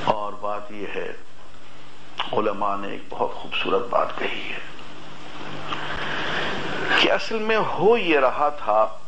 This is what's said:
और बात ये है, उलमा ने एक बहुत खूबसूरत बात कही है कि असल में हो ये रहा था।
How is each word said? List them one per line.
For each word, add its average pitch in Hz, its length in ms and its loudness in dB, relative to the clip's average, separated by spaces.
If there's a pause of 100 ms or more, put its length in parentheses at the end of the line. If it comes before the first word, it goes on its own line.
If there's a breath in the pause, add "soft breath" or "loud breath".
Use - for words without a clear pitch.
(120)
और 104 220 -2
बात 101 380 -4
ये 104 140 -4
है, 87 300 -4 (1160)
उलमा 101 420 0
ने 101 120 -4
एक 101 220 -6
बहुत - 220 0
खूबसूरत - 600 0
बात - 260 2
कही - 240 -4
है - 200 -4 (2500 loud breath)
कि - 80 6
असल - 280 2
में 220 200 2
हो 202 400 4
ये 165 240 4
रहा 135 300 4
था। 110 580 2